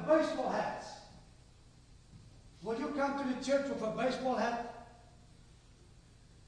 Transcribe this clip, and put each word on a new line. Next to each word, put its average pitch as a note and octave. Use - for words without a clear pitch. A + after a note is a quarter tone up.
baseball D4
hats. -
Will A3+
you D4
come C#4
to C4+
the -
church C4+
with A3+
a A3
baseball B3+
hat? A#3